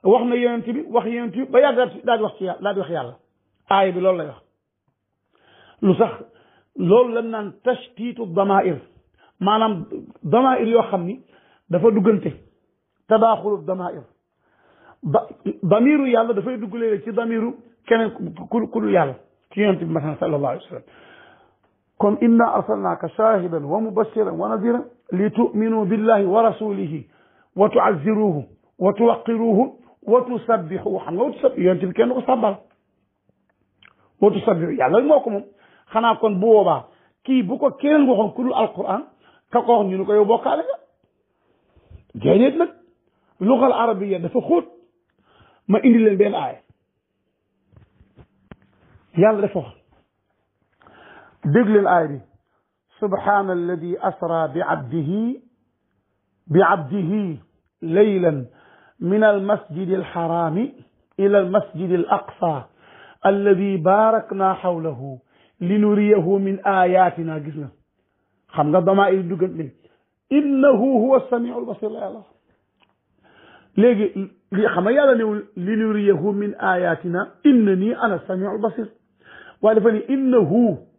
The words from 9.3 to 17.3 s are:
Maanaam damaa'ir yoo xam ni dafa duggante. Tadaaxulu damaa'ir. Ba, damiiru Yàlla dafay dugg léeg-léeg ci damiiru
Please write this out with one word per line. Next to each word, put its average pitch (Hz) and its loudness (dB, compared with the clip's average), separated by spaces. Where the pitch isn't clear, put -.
Maanaam 208 0
damaa'ir 233 2
yoo 233 4
xam 180 -4
ni 220 -10
dafa 180 2
duggante. 202 0
Tadaaxulu 208 2
damaa'ir. 180 -8
Ba, - 0
damiiru 254 2
Yàlla 233 0
dafay 208 -4
dugg 208 -10
léeg-léeg 226 -4
ci 226 -10
damiiru 226 -4